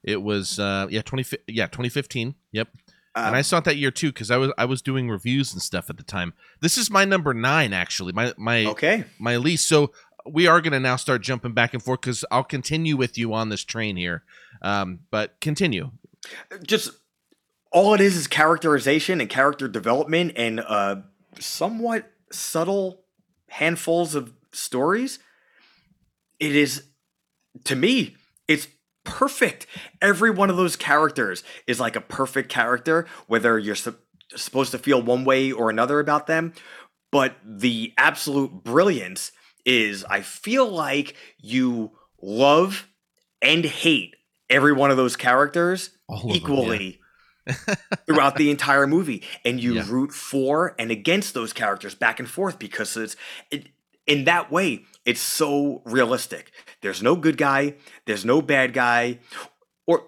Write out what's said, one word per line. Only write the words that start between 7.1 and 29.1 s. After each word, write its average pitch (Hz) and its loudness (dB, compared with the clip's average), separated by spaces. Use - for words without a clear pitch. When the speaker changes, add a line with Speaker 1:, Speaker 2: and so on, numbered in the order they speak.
Speaker 1:
nine, 127 2
actually. 90 -4
My, 120 -2
my, 113 0
Speaker 2:
Okay. 160 0
Speaker 1:
my 120 -2
least. 151 0
So 147 4
we 156 2
are 170 8
gonna 151 -2
now 127 0
start 123 -2
jumping 123 -6
back 117 2
and 117 -8
forth, 127 -4
'cause 123 -6
I'll 127 2
continue 151 -2
with 127 -2
you 113 -2
on 113 -2
this 104 -6
train 107 -4
here. 87 -4
Um, 95 -4
but - -4
continue. 147 -2
Speaker 2:
Just - 0
all 202 8
it 196 6
is 196 6
is 143 -2
characterization 156 2
and 107 -2
character 139 2
development 139 0
and, 113 -2
uh, 101 -2
somewhat 226 -6
subtle 185 -4
handfuls 165 -2
of 123 -6
stories. 190 -2
It 151 -2
is, 139 2
to 135 -2
me, 214 0
it's 151 0
perfect. - -2